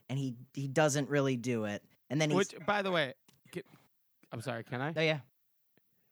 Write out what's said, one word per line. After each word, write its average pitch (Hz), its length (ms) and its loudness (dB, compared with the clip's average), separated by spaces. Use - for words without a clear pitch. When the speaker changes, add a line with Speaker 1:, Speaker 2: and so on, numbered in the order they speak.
Speaker 1:
and 131 100 -4
he, 135 160 -4
he 139 160 -4
doesn't 143 400 2
really 135 260 2
do 117 300 -2
it. 104 180 -6
And 151 120 2
then 151 80 2
he's 151 80 4
Speaker 2:
Which, 196 180 0
by 208 160 0
the 190 80 -2
way, 156 260 0
ca-, - 120 -10
I'm 120 80 -8
sorry, 117 240 -6
can 127 160 -6
I? 151 160 -2
Speaker 1:
Oh, 156 60 2
yeah. 156 180 4